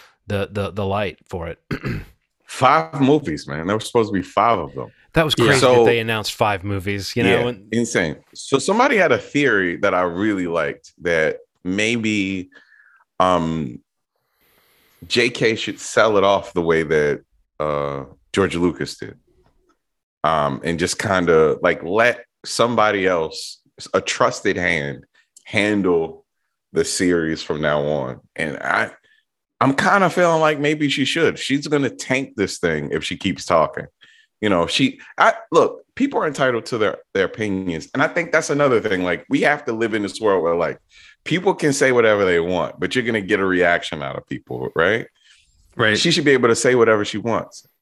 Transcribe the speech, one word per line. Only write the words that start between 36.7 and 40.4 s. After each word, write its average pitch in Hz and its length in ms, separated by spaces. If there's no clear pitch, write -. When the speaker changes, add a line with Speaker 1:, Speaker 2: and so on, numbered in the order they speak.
Speaker 2:
their, 107 220
their 95 100
opinions. 92 680
And 135 80
I 160 60
think 160 220
that's 160 200
another 143 280
thing. 95 240
Like, 87 280
we 143 100
have 147 240
to 120 80
live 113 220
in 107 80
this 98 180
world 98 220